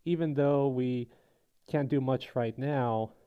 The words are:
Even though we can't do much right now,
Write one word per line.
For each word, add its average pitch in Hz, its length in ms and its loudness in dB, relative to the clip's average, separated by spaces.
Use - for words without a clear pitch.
Even 165 300 0
though 143 340 2
we 127 420 -2
can't 143 220 0
do 139 120 2
much 127 340 -2
right 113 220 -2
now, 120 540 -2